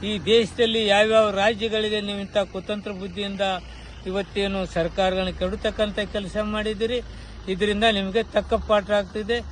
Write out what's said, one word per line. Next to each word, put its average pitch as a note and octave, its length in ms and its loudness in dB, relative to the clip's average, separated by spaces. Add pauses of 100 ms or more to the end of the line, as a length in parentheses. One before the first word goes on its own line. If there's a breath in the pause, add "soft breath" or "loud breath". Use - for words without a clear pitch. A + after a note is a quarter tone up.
ಈ G#3 180 -2
ದೇಶದಲ್ಲಿ A3+ 600 2
ಯಾವ್ಯಾವ G#3+ 420 6
ರಾಜ್ಯಗಳಿಗೆ G#3+ 720 0
ನೀವು G3+ 180 -6
ಇಂಥ G3 180 -2
ಕುತಂತ್ರ G3+ 540 -4
ಬುದ್ಧಿಯಿಂದ G3 500 -6 (640 loud breath)
ಇವತ್ತೇನು G3 600 -2
ಸರ್ಕಾರಗಳನ್ನ F#3 640 0
ಕೆಡತಕ್ಕಂಥ G#3 720 -2
ಕೆಲಸ G3+ 420 -4
ಮಾಡಿದ್ದೀರಿ, G#3+ 600 -2 (460 loud breath)
ಇದರಿಂದ G3+ 440 2
ನಿಮಗೆ G3 320 0
ತಕ್ಕ - 300 0
ಪಾಠ G#3 380 2
ಆಗ್ತಿದೆ. G#3 500 0 (100)